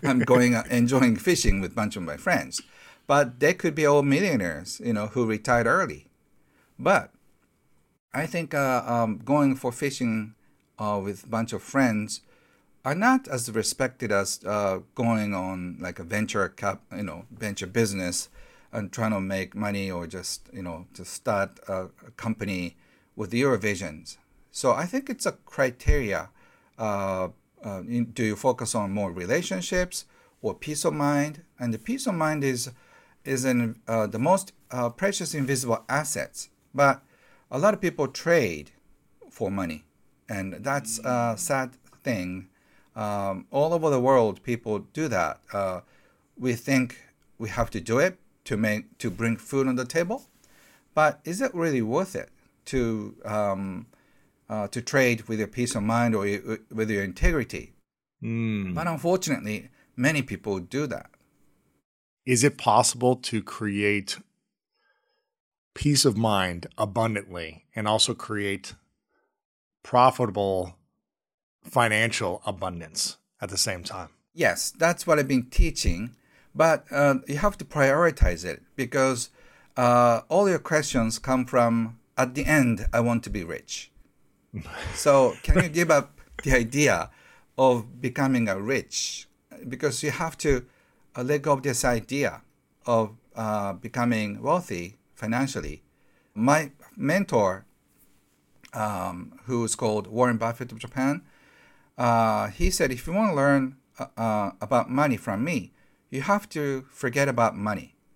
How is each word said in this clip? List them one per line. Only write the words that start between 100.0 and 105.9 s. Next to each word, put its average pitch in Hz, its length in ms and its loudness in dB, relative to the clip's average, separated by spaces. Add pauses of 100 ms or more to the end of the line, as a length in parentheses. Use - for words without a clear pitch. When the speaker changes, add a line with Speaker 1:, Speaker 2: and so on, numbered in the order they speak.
Speaker 1:
Warren 117 300 2
Buffett 117 360 -4
of 110 60 -14
Japan, 135 440 -2 (760)
uh, 113 500 2
he 170 220 2
said, 139 220 0
"If 123 140 -8
you 160 60 -4
want 208 200 2
to 156 40 0
learn, 135 400 4 (220)
uh, 131 80 -8 (100)
uh, 107 340 0 (100)
about 113 300 0
money 135 260 2
from 107 280 -4
me, 139 280 -4 (380)